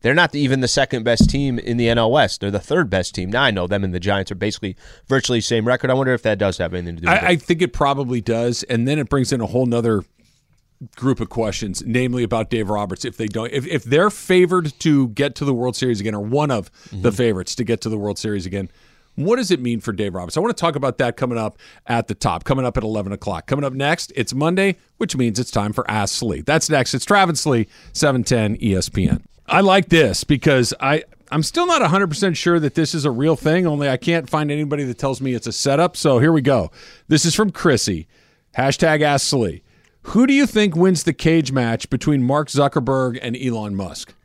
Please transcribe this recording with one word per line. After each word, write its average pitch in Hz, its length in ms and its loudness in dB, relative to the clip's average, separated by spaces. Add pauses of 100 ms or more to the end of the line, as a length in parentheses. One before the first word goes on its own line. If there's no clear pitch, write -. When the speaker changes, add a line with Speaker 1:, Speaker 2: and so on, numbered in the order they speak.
Speaker 1:
They're 202 120 2
not 165 200 2
even 135 260 0
the 127 80 0
second 131 360 0
best 117 240 2
team 139 300 -2
in 117 180 -4
the 120 120 2
N 117 100 2
L 113 120 2
West. 127 300 2
They're 101 100 -4
the 101 80 -4
third 151 320 -2
best 92 240 -2
team. 92 160 -6
Now 120 120 0
I 131 80 2
know 92 160 -2
them 98 180 -2
and 92 100 -4
the 90 60 -4
Giants 98 300 -2
are 101 60 -8
basically 101 400 -6 (320)
virtually 123 340 0
same 113 240 0
record. 127 240 0
I 127 40 4
wonder 131 200 2
if 117 80 -4
that 107 160 0
does 98 200 0
have 87 140 -4
anything 87 240 -8
to 82 60 -12
do 87 80 -2
with 190 120 4
Speaker 2:
I, - 40 0
Speaker 1:
it. 180 60 2
Speaker 2:
I 170 40 4
think 165 240 -2
it 180 140 0
probably 139 460 -2
does, 117 440 -2
and 120 240 -2
then 151 100 0
it 127 120 -4
brings 135 220 0
in 127 80 0
a 110 60 -2
whole 120 200 0
nother 117 380 0 (920)
group 131 240 0
of 104 80 -4
questions, 104 560 -6
namely 123 380 -2
about 110 260 -2
Dave 107 220 -2
Roberts. 101 340 -4
If - 140 -10
they 113 80 -4
don't, 110 260 -6
if, 139 140 -4
if 165 180 -4
they're 151 240 2
favored 180 720 2
to 143 280 4
get 135 260 -2
to - 100 -8
the 139 80 0
World 123 240 -2
Series 120 240 -2
again, 104 140 -4
or 104 80 -6
one 139 280 -2
of 107 200 -4 (200)
the 107 60 -12 (140)
Speaker 1:
Mm-hmm. 98 60 -6
Speaker 2:
favorites 107 400 -2
to 123 80 -4
get 113 180 -2
to 113 80 -4
the 107 80 -4
World 101 200 -4
Series 101 280 -4
again, 95 240 -6 (460)
what 190 200 0
does 220 140 -2
it 156 100 2
mean 117 200 -2
for 113 120 -6
Dave 98 220 -4
Roberts? 90 240 -6
I - 20 0
wanna 220 140 -2
talk 165 220 -2
about 135 200 -2
that 120 220 -2
coming 123 180 -2
up 110 220 -6 (280)
at 117 220 -2
the 104 60 -4
top, 87 300 -4
coming 131 200 0
up 120 140 -2
at - 60 -4
eleven 104 280 -4
o'clock. 98 340 -8
Coming 139 200 -2
up 131 80 -4
next, 143 420 -2
it's 117 160 -4
Monday, 180 440 0 (200)
which - 180 -4
means 117 240 0
it's 127 120 -4
time 104 240 -2
for - 160 -4
Ask 104 240 -2
Slee. 90 260 -4
That's 151 300 0
next. 139 240 2
It's 131 100 -4
Travis 190 380 2
Slee, 120 260 2 (240)
seven 131 320 2
ten 110 380 0
E 98 120 2
S 90 140 0
P 92 180 0
N. - 160 0 (300)
I 175 100 4
like 190 260 4
this 147 340 4
because 135 560 4
I, 147 240 0 (300)
I'm 156 100 0
still 349 240 0
not 330 160 2
a 180 60 2
hundred 190 180 4
percent 160 300 0
sure 175 240 2
that 147 160 -2
this 160 180 0
is 147 100 -4
a 147 60 2
real 143 240 2
thing, 165 320 0
only 143 220 0
I 127 80 0
can't 165 340 -2
find 151 200 0
anybody 147 340 -2
that 123 120 -6
tells 131 240 -4
me 131 140 -2
it's 117 140 -6
a 113 40 -6
setup. 151 440 0
So 127 240 4
here 151 120 6
we 156 80 4
go. 120 300 2 (380)
This 160 160 4
is 165 100 2
from 214 160 2
Chrissy. 104 560 0 (500)
Hashtag 151 460 2
Ask 143 240 2
Slee. 98 360 -2 (420)
Who 254 240 4
do 277 40 4
you 277 140 4
think 208 300 2
wins 180 260 4
the 165 100 0
cage 160 380 2
match 117 400 -2
between 139 320 0
Mark 143 260 0
Zuckerberg 131 720 0
and 120 160 -6
Elon 113 380 -4
Musk? 92 400 -8 (100)